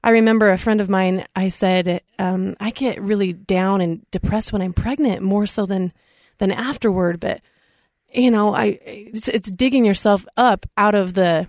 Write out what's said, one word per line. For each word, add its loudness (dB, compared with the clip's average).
I 2
remember 6
a 2
friend 0
of -4
mine, 0
I 0
said, 0
um, -2
"I -6
get -4
really -2
down 0
and -2
depressed -4
when -2
I'm -4
pregnant, -2
more 0
so -2
than, -4
than 0
afterward." -2
But, -6
you 2
know, 2
I, 0
it's, -10
it's -4
digging 2
yourself 2
up 2
out 2
of 0
the 2